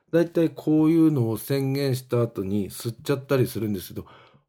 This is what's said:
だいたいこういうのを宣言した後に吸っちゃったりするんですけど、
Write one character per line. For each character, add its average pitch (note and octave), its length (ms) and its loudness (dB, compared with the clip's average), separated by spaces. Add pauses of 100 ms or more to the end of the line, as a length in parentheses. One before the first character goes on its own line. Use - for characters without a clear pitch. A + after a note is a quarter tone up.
(100)
だ E3 120 4
い E3+ 100 -6
た E3+ 100 2
い D#3+ 80 2
こ D#3 360 0
う D#3 40 4
い E3 60 4
う D#3+ 160 6
の A#2 180 2
を G#2+ 80 -4
宣 C3+ 340 -2
言 C#3 220 0
し B2+ 80 -4
た A#2+ 200 0
後 A#2 200 -2
に F#2+ 280 -2
吸 - 220 -8
っ - 80 -14
ち - 120 -2
ゃ - 20 0
っ C3 100 -6
た C#3+ 120 0
り A#2+ 100 4
す G#2 140 -6
る A2 80 -2
ん G#2 60 -2
で F#2 60 -6
す - 80 -14
け - 60 -18
ど、 - 120 -12 (420)